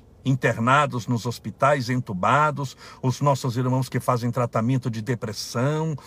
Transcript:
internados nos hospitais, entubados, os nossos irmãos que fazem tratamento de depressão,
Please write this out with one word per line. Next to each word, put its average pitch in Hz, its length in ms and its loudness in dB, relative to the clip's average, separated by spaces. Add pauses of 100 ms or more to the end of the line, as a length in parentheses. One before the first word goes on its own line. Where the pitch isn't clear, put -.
(260)
internados 127 840 2
nos 120 180 0
hospitais, 123 640 0
entubados, 127 840 0 (260)
os 127 200 0
nossos 139 340 0
irmãos 127 320 0
que 127 120 -2
fazem 120 320 0
tratamento 123 580 0
de 110 120 -4
depressão, 131 920 -2 (120)